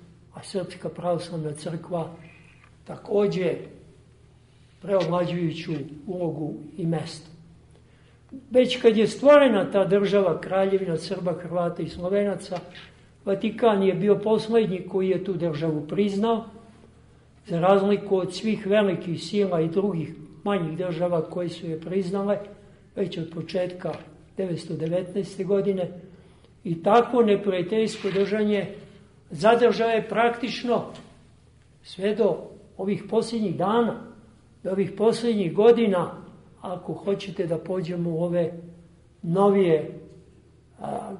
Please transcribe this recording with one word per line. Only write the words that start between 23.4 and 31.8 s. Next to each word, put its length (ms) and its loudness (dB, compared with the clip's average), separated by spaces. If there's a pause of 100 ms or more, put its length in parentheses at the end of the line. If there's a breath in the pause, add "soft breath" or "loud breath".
devetsto 380 -6
devetnaeste 680 -4
godine. 460 0 (720 loud breath)
I 200 -4
takvo 380 4
neprijateljsko 880 0
držanje 560 0 (600 loud breath)
zadržao 600 4
je 200 0
praktično 760 -2 (960)